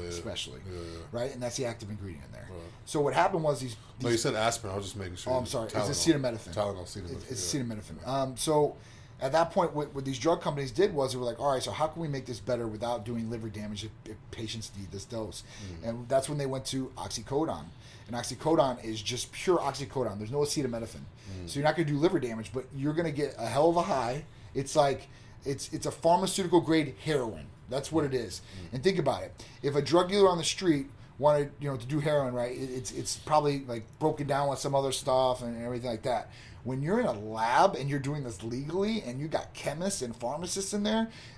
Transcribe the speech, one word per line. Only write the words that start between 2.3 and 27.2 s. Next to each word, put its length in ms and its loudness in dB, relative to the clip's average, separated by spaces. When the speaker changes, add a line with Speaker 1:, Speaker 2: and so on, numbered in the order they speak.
Speaker 2:
there. 160 -14
Speaker 1:
Right. 100 -12
Speaker 2:
So 160 -2
what 120 4
happened 300 4
was 180 2
these, 140 -8
Speaker 1:
No, 80 0
you 40 6
Speaker 2:
these 100 4
Speaker 1:
said 120 2
aspirin. 380 2
I 40 -2
was 100 -4
just 100 -8
making 180 -6
sure. 180 -2
Speaker 2:
Oh, 40 4
I'm 80 0
sorry. 220 -2
It's 80 -6
Speaker 1:
Tylenol. 140 2
Speaker 2:
acetaminophen. 340 -4
Speaker 1:
Tylenol, 300 -2
acetaminophen, 280 -10
Speaker 2:
It's, 20 -4
it's 220 -4
Speaker 1:
yeah. 80 0
Speaker 2:
acetaminophen. 460 -8
Um, 280 0
so 400 4
at 100 0
that 200 4
point, 220 2
what, 200 -4
what 120 -6
these 120 -2
drug 240 4
companies 300 -2
did 220 4
was 200 2
they 60 -4
were 60 -2
like, 140 -4
"All 120 2
right, 100 2
so 100 -4
how 140 0
can 160 -4
we 60 -4
make 180 -4
this 140 -8
better 280 0
without 380 -2
doing 240 -4
liver 200 -6
damage 360 -8
if, 60 -8
if 120 -12
patients 460 -8
need 140 -10
this 140 -8
dose?" 380 -6
Speaker 1:
Mm. 60 -4
Speaker 2:
And 200 -6
that's 180 4
when 120 -2
they 80 0
went 180 -4
to 320 -4
oxycodone. 680 -2
And 80 -8
oxycodone 680 2
is 160 -6
just 320 -4
pure 280 2
oxycodone. 580 -2
There's 140 -6
no 80 -2
acetaminophen. 560 -2
Speaker 1:
Mm. 400 -12
Speaker 2:
So 140 -6
you're 40 0
not 120 4
gonna 120 2
do 120 2
liver 200 4
damage, 320 -4
but 140 -4
you're 180 0
gonna 180 0
get 260 -2
a 80 -6
hell 240 6
of 80 4
a 60 4
high. 420 0
It's 200 -2
like, 320 6
it's, 260 -4
it's 140 -6
a 60 -2
pharmaceutical 680 6
grade 360 2
heroin. 400 0